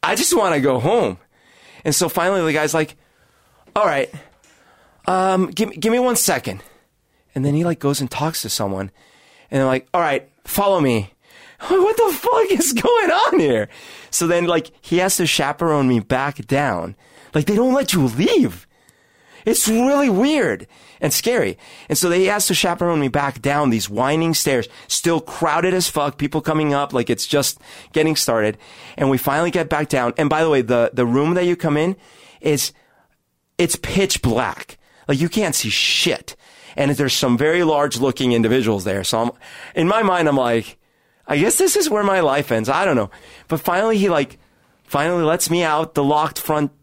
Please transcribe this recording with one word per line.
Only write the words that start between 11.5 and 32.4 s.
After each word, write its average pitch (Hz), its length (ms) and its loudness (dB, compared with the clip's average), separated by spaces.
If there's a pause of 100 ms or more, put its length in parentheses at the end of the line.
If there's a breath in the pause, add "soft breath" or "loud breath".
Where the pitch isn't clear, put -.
What 381 260 4
the 453 220 2
fuck 453 420 0
is 302 140 0
going 415 380 2
on 359 280 2
here? 120 300 0 (420 loud breath)
So - 160 -2
then, 175 200 2
like, 170 240 -2 (100)
he - 160 -2
has 185 220 0
to 175 80 0
chaperone 147 640 0
me 120 120 2
back 135 360 -2 (100)
down. 104 500 -2 (380 loud breath)
Like, 151 100 2
they 208 100 0
don't 240 200 2
let - 180 0
you 185 140 2
leave. 135 600 0 (760 soft breath)
It's - 240 0
really 269 400 2
weird 220 580 0 (360 loud breath)
and 147 100 0
scary. 202 460 0 (320 loud breath)
And 147 80 0
so 180 120 0
he 185 160 4
has 202 200 0
to 190 80 0
chaperone 170 440 0
me 139 100 0
back 139 340 -4
down 143 260 0
these 113 220 0
winding 147 420 0
stairs, 135 360 -2 (200 loud breath)
still 165 320 0
crowded 170 540 -2
as 180 120 0
fuck, 143 300 -4
people 143 240 -4
coming 156 320 -2
up, 143 220 -4
like, 123 160 -2
it's 165 160 -2
just - 340 -2 (320 loud breath)
getting 156 240 2
started. 107 400 0 (400 loud breath)
And 135 140 2
we 131 80 2
finally 156 320 0
get 170 180 0
back 151 220 -2
down. 120 260 0
And 180 140 0
by 156 120 2
the 165 60 2
way, 139 140 4
the, 117 320 2
the 123 100 2
room 143 300 2
that 180 100 0
you 175 120 2
come 156 200 0
in 170 180 0 (460 loud breath)